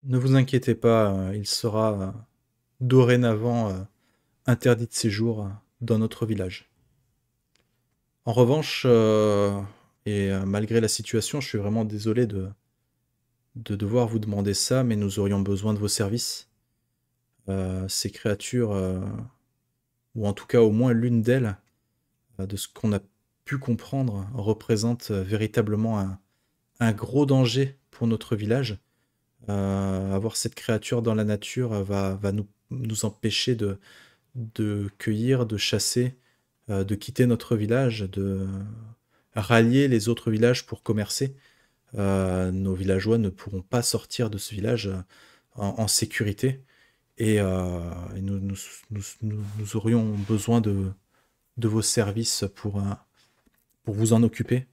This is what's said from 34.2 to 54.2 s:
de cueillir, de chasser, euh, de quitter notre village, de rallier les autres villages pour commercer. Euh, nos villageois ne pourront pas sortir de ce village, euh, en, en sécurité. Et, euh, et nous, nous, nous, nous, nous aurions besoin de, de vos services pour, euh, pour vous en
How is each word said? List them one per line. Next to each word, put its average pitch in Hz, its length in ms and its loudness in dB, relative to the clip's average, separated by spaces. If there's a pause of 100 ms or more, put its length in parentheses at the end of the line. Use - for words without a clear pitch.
de 104 640 -4
cueillir, 117 480 0
de 110 100 -4
chasser, 123 640 0 (500)
euh, 98 140 0
de 104 100 -2
quitter 120 320 0
notre 120 300 2
village, 110 460 0
de 98 460 -2 (880)
rallier 117 540 4
les 113 200 2
autres 117 220 -2
villages 117 380 2
pour - 160 -12
commercer. 117 520 -2 (600)
Euh, 95 560 0
nos 95 240 -2
villageois 95 420 2
ne 107 120 2
pourront 98 340 -10
pas 120 180 -2
sortir - 480 -4
de 104 80 -6
ce - 160 -10
village, 104 340 -2
euh, 95 100 -4 (580)
en, 101 240 -4
en 110 80 0
sécurité. 120 760 -2 (580)
Et, 107 200 4
euh, 90 400 -2 (340)
et 95 60 -8
nous, 98 180 -4
nous, 98 160 -6 (360)
nous, 101 120 -6 (200)
nous, 107 200 -4 (140)
nous 104 180 -8
aurions 110 400 2 (140)
besoin 113 320 2
de, 98 300 0 (640)
de 117 100 -2
vos 107 140 2
services 104 640 -2 (100)
pour, 101 240 -6
euh, 98 40 -4 (1000)
pour 107 100 -6
vous 110 200 2
en 113 100 6